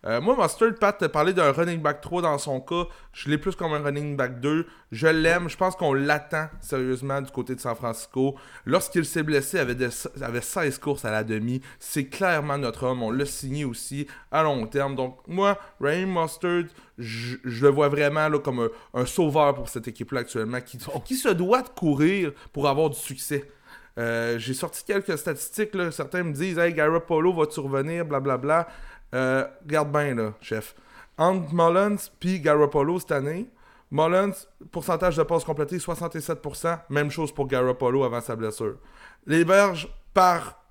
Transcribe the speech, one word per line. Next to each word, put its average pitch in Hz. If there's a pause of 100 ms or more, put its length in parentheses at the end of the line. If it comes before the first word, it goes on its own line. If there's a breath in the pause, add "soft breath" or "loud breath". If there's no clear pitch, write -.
Euh, 120
moi, 220
Mustard, 220
Pat, 202
te 185
parler 156
d'un 160
running 165
back 147
trois 170
dans 151
son 135
cas, 170 (280 loud breath)
je -
l'ai 151
plus 185
comme 165
un 147
running 143
back 127
deux. 156 (240 loud breath)
Je 110
l'aime, 160
je -
pense 185
qu'on 151
l'attend 147 (160)
sérieusement 131
du 131
côté 127
de 123
San 117
Francisco. 131 (280 loud breath)
Lorsqu'il 165
s'est 160
blessé, 151
il -
avait 123
des, 123 (320)
avait 120
seize 147
courses 139
à 113
la 110
demi. 110 (180 loud breath)
C'est -
clairement 151
notre 127
homme, 123
on 110
l'a 135
signé 139
aussi 139 (260 loud breath)
à 156
long 139
terme. 139
Donc 127
moi, 196 (200 loud breath)
Raheem 170
Mostert, 175 (320 loud breath)
je, 120
je 123
le 143
vois 143
vraiment 147
là, 147
comme 135
un, 113 (240 loud breath)
un 127
sauveur 147
pour 127
cette 117
équipe-là 120
actuellement, 120
qui, 123 (260)
qui 262
se 262
doit 190
de 254
courir 160 (180 loud breath)
pour 143
avoir 147
du 131
succès. 139 (540 loud breath)
Euh, 117
j'ai 113
sorti -
quelques 196
statistiques, 208
là. 180
Certains 156
me 165
disent, « 165
Hey, 170
Garoppolo, 165
va-tu 156
revenir ? » 139
Blablabla. 139 (460 loud breath)
Euh, 131 (180)
regarde 151
bien, 143
là, 110
chef. - (420 loud breath)
Entre 170
Mullins 180 (240)
puis 185
Garoppolo 147
cette -
année, 156 (440 soft breath)
Mullins, 180 (380)
pourcentage 170
de 160
passes 165
complétées, 151
soixante-sept 165
pour 139
cent. 170 (120)
Même 143
chose 147
pour 139
Garoppolo 127
avant 120
sa 113
blessure. 110 (500 loud breath)
Les 160
verges 185 (240)
par 180